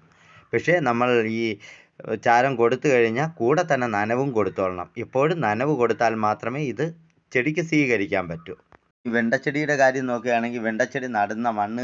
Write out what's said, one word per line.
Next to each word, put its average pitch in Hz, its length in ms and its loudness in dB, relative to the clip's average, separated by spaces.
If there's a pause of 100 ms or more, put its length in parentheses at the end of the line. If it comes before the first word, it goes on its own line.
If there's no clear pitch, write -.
(520)
പക്ഷേ 120 240 2 (140)
നമ്മൾ 120 200 2 (300)
ഈ 117 40 -2 (800)
ചാരം 123 360 4
കൊടുത്തു 123 320 2
കഴിഞ്ഞാൽ 120 360 2 (120)
കൂടെ 156 300 2
തന്നെ 127 160 0 (100)
നനവും 120 400 0
കൊടുത്തോളണം. 92 520 -2 (160)
എപ്പോഴും 156 320 0 (100)
നനവ് 127 340 0
കൊടുത്താൽ 113 340 2 (120)
മാത്രമേ 113 360 -4 (100)
ഇത് 131 140 -4 (440)
ചെടിക്ക് 151 380 -2
സ്വീകരിക്കാൻ 104 600 0
പറ്റൂ. - 240 -12 (500)
ഈ 123 40 -6
വെണ്ടച്ചെടിയുടെ 135 680 0
കാര്യം 131 280 2
നോക്കുകയാണെങ്കിൽ 120 560 -2
വെണ്ടച്ചെടി 123 460 -2
നടുന്ന 110 420 -2
മണ്ണ് 110 340 -4